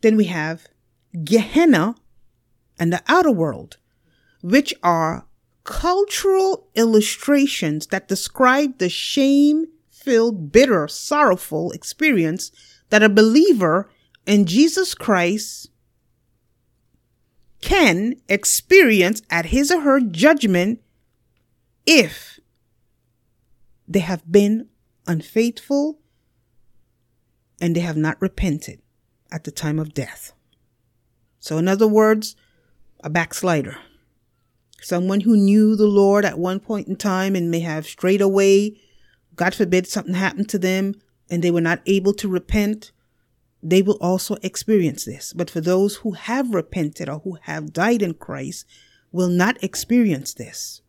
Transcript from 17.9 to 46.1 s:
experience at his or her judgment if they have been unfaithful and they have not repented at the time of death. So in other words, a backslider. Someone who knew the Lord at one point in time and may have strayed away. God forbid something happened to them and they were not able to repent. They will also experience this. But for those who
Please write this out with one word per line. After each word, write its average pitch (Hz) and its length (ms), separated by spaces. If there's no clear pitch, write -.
experience 214 1000
at 165 160
his 277 240
or 349 100
her 277 180
judgment 214 800
if 269 520
they 180 120
have 165 320
been 202 360
unfaithful 240 880
and 170 160
they 170 40
have 170 180
not 156 240
repented 185 580
at 160 140
the 143 80
time 151 260
of 156 160
death. - 380
So - 180
in 170 100
other 196 200
words, 214 500
a 151 60
backslider. 160 680
Someone 185 400
who 220 140
knew 214 400
the 208 120
Lord 202 360
at 175 160
one 185 220
point 208 260
in 185 80
time 190 400
and 170 160
may 170 80
have 156 260
strayed 190 360
away. 196 580
God 180 180
forbid 185 320
something - 280
happened 190 360
to 196 100
them 190 360
and 175 140
they 175 80
were 170 80
not 165 260
able 196 280
to 208 160
repent. 208 640
They 180 200
will 196 180
also 185 440
experience 185 600
this. - 300
But 170 160
for 170 100
those 185 380
who 220 140